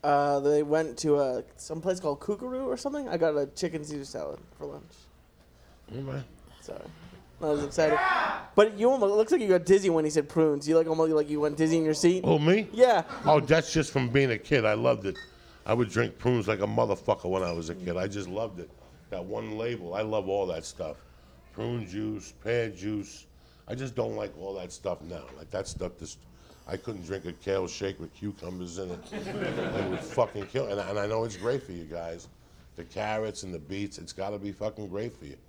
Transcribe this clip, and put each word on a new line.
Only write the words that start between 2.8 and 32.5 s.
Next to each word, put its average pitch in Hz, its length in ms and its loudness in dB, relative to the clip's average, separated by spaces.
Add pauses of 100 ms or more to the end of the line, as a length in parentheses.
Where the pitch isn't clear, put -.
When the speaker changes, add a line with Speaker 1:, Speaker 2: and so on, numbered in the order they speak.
Speaker 1:
I 170 100 -2
got 160 200 2
a 143 100 2
chicken 156 380 -4
Caesar 147 200 -8
salad - 340 -8 (180)
for 151 80 -10
lunch. 147 180 -12 (1120)
Speaker 2:
All 135 60 -6
right. 135 220 -6 (380)
Speaker 1:
Sorry. - 200 -12 (600)
I 165 60 -4
was 147 180 2
excited. 156 340 4 (560)
But 208 220 8
you 226 120 6
almost, 233 240 4
it - 40 4
looks 220 160 4
like 302 80 4
you 208 80 0
got 180 160 6
dizzy 190 240 6
when 160 160 4
he 151 60 0
said 147 180 2
prunes. 151 380 4
You, 160 100 6
like, 165 100 4
almost, 160 240 2
like, 151 180 4
you 151 120 0
went 147 160 0
dizzy 160 200 4
in 160 60 2
your 156 100 2
seat. 175 320 4
Speaker 2:
Oh, 160 140 6
me? 180 320 4
Speaker 1:
Yeah. 214 320 6 (220)
Speaker 2:
Oh, 147 160 8
that's 151 320 4
just 156 180 2
from 131 180 0
being 135 220 4
a 110 60 0
kid. 127 260 2
I 107 120 4
loved 113 300 2
it. 95 120 -4 (480)
I 107 80 2
would 117 160 2
drink 113 280 0
prunes 120 300 0
like 104 120 0
a 101 80 2
motherfucker 107 640 0
when 92 140 0
I 87 80 -2
was 85 180 -6
a 87 60 -6
kid. 90 220 -6
I 92 100 -2
just 98 220 -8
loved 95 320 -6
it. 78 80 -14 (400)
That 90 140 -8
one 107 340 -8
label. 110 360 -6
I 101 100 -2
love 107 260 -2
all 98 180 0
that 82 160 -4
stuff. 80 340 -8 (560)
Prune 117 320 -6
juice, 104 480 -8 (100)
pear 117 260 0
juice. 101 560 -8 (420)
I 117 80 -8
just 127 180 -8
don't 113 220 -2
like 107 240 -6
all 98 160 -8
that 90 160 -10
stuff 87 300 -6
now. 82 220 -12 (140)
Like, 80 140 -18
that 98 160 -6
stuff 90 320 -6
just, - 200 -12 (460)
I 95 120 -6
couldn't 95 280 -10
drink 90 200 -6
a 87 80 -6
kale 95 340 -2
shake 95 320 -6
with 85 140 -12
cucumbers 90 640 -8
in 92 120 -6
it. 87 100 -8 (120)
It 95 760 -4
would 90 100 -4
fucking 104 460 -2
kill. 131 220 -4
And, 101 120 -2
and 98 180 -4
I 104 100 -2
know 110 180 0
it's 110 120 -8
great 120 260 -2
for 92 100 -14
you 85 120 -10
guys. 82 440 -10 (480)